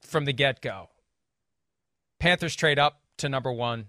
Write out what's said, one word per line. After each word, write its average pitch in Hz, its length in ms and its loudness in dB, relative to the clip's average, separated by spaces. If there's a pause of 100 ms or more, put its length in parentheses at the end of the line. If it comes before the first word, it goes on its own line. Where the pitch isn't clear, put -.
from 147 240 -2
the 139 80 -2
get-go, 120 560 -2 (1300)
Panthers 170 360 0
trade 147 240 2
up 147 220 2 (180)
to 147 120 -4
number 131 200 -2
one. 117 380 -4